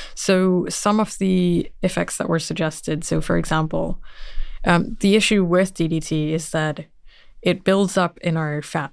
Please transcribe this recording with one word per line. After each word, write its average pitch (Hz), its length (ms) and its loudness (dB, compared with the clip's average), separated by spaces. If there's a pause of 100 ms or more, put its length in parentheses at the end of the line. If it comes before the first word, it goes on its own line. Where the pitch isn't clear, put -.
(160)
So 185 540 2
some 208 300 0
of 214 180 -2
the 180 540 2 (100)
effects 180 360 -2
that - 120 -4
were 165 100 2
suggested, 160 640 -4
so 160 160 0
for 170 180 0
example, 160 600 0 (640)
um, 175 380 2
the 202 140 6
issue 202 280 4
with 180 300 2
D 165 140 0
D 160 120 0
T 156 340 -2
is 160 180 -4
that 156 340 -4 (560)
it - 220 0
builds 196 340 2
up 180 220 0
in 165 180 -2
our 151 240 -2
fat - 320 -6